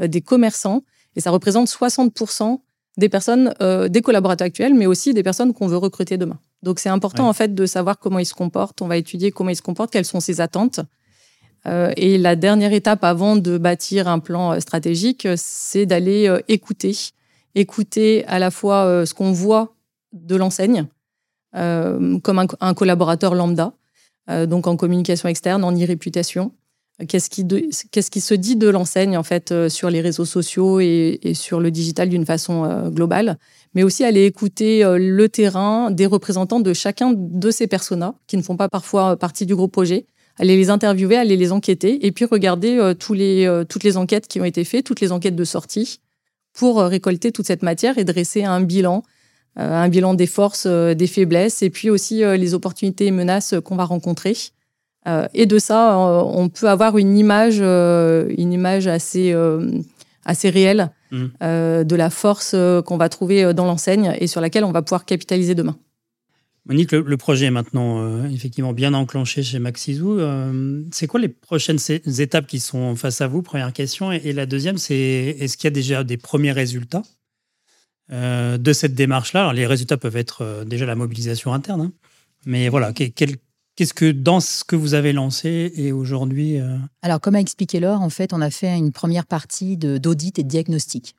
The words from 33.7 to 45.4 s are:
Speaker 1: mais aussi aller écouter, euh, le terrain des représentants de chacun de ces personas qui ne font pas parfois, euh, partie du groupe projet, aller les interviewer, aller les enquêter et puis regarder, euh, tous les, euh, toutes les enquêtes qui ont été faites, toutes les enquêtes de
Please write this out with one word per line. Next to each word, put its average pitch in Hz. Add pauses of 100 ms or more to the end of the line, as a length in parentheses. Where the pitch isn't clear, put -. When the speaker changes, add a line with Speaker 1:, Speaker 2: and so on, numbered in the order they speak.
Speaker 1:
mais 185
aussi 190
aller 202
écouter, 214
euh, 180
le 190
terrain 214
des 190
représentants 196
de 185
chacun 202
de 185
ces 226
personas 180 (140)
qui 196
ne 170
font 180
pas 196
parfois, 190
euh, -
partie 180
du 196
groupe 185
projet, 185 (320)
aller 185
les 190
interviewer, 202
aller 220
les 180
enquêter 202
et 196
puis -
regarder, 202
euh, 190
tous 196
les, 190
euh, 170
toutes 175
les 196
enquêtes 185
qui -
ont 180
été 175
faites, 254
toutes -
les 185
enquêtes 180
de 175